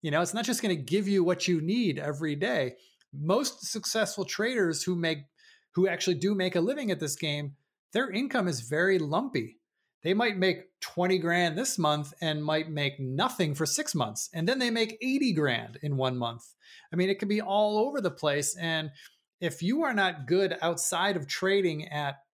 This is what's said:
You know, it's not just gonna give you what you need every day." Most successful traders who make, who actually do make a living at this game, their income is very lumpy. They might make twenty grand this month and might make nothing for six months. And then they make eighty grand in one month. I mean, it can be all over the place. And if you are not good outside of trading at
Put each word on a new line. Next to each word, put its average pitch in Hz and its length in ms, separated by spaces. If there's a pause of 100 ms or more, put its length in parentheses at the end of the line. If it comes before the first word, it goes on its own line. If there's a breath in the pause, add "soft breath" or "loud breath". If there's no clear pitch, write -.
You 156 100
know, 151 100
it's 170 120
not 214 120
just 240 160
gonna 214 140
give 160 340
you 196 160
what 180 220
you 175 140
need 185 380
every 147 360
day." 151 420 (360 soft breath)
Most 170 560
successful 214 540
traders 202 600
who 185 120
make, 160 300 (460 soft breath)
who 185 180
actually 175 260
do 185 180
make 185 220
a 175 60
living 247 300
at 151 100
this 143 160
game, 147 400 (340)
their 247 180
income 220 380
is 135 140
very 170 380
lumpy. 151 600 (420)
They 175 120
might 214 240
make 180 420
twenty 180 380
grand 170 400
this 262 200
month 151 440
and 156 200
might 156 280
make 143 320
nothing 151 520
for 151 120
six 294 280
months. 113 400
And 165 140
then 262 120
they 240 120
make 220 300
eighty 262 320
grand 120 480
in 147 160
one 131 200
month. 117 280 (480 loud breath)
I - 20
mean, 180 140
it 196 100
can 208 80
be 208 140
all 208 380
over 277 200
the 190 100
place. 147 460
And 160 360 (500 loud breath)
if 160 200
you 247 220
are 277 100
not 180 320
good 175 360
outside 175 560
of 143 100
trading 180 640
at 147 260 (180)